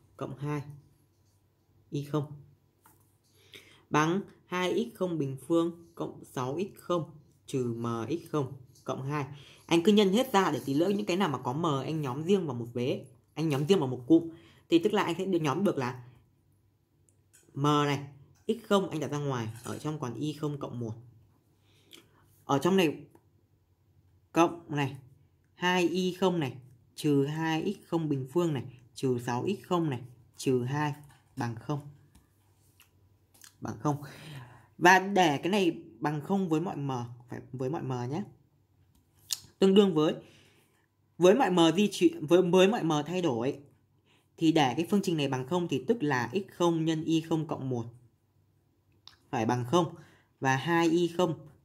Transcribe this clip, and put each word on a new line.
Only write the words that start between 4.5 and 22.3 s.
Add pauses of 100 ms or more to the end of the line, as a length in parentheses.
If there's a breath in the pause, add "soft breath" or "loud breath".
x
không
bình (100)
phương
cộng
sáu
x
không (340)
trừ
M (220)
X
không (300)
cộng
hai. (400 loud breath)
Anh
cứ
nhân
hết
ra
để
tí
nữa
những
cái
nào
mà
có
m
anh
nhóm
riêng
vào
một
vế, (280)
anh
nhóm
riêng
vào
một
cụm. (400 loud breath)
Thì
tức
là
anh
sẽ
được
nhóm
được
là (1500)
m
này, (400)
x
không
anh
đặt
ra
ngoài, (160)
ở
trong
còn
y
không
cộng
một. (1500 soft breath)